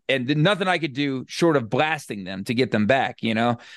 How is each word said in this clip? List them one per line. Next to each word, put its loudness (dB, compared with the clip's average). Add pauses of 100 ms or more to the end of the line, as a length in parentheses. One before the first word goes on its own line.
and 0
then 2
nothing 2
I 2
could -6
do -4
short 2
of -2
blasting -2
them -8
to -4
get 0
them 2
back, 0
you 0
know? 2 (200)